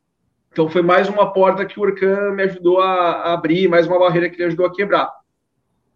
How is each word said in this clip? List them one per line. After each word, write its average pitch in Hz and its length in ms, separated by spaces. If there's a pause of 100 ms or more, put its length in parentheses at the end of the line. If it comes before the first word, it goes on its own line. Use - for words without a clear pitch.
(520)
Então, 160 160
foi 175 140
mais 185 260
uma 202 240
porta 190 320
que 190 140
o 208 60
Orkam 196 480
me 196 100
ajudou 180 380
a, 185 320
a 147 220
abrir, 165 340
mais 170 180
uma 175 140
barreira 175 280
que 175 60
ele 175 120
ajudou 170 200
a 175 80
quebrar. 175 340 (880)